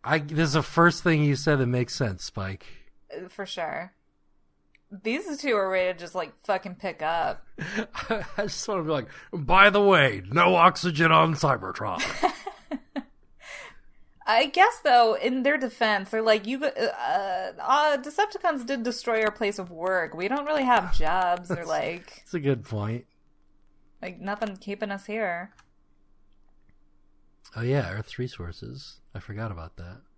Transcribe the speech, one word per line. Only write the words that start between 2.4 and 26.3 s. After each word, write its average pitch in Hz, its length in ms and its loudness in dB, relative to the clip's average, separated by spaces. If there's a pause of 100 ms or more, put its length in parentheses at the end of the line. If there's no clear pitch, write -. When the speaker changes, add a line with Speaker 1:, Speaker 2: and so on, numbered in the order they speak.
Speaker 2:
Uh, 180 120 -12
for 190 180 -12
sure. 170 480 -8 (1080)
These 294 340 -4
two 269 180 -2
are 190 140 0
ready 185 240 0
to 175 60 -12
just, 175 160 -14
like, 160 180 -6 (100)
fucking 185 320 -4
pick 165 260 -8
up. 160 500 -2
Speaker 1:
<laughs> - 580 -8
I 220 140 -2 (200)
just - 240 -6
wanna 190 160 -2
be 156 60 -4
like, 143 180 -2 (240)
"By 180 380 6
the 202 120 4
way, 139 400 6 (100)
no 175 240 4
oxygen 165 560 4
on 160 240 6
Cybertron." 104 720 -2
Speaker 2:
<laughs> - 260 -2 (1900)
I 233 200 4
guess, 381 360 4
though, 240 320 6
in 254 280 -2
their 285 140 2
defense, 214 520 0
they're 220 120 -2
like, 214 240 4
"You, 262 200 -4
uh, 185 960 -2
uh, 294 380 2
Decepticons 302 680 -2
did 254 180 -6
destroy 226 400 -2
our 208 80 0
place 208 280 -4
of 180 120 -12
work. 170 420 -2
We 175 140 -6
don't 277 180 -4
really 302 180 0
have 214 340 2
jobs," 180 540 2
or 175 40 -2
Speaker 1:
That's, 170 120 -8
Speaker 2:
like, 160 500 -6
Speaker 1:
that's - 160 -14
a 170 60 -4
good 139 260 0
point. 110 400 -6 (960)
Speaker 2:
like, 180 180 -12
nothing 202 380 -8
keeping 202 340 -10
us 196 140 -12
here. 202 460 -6 (2000)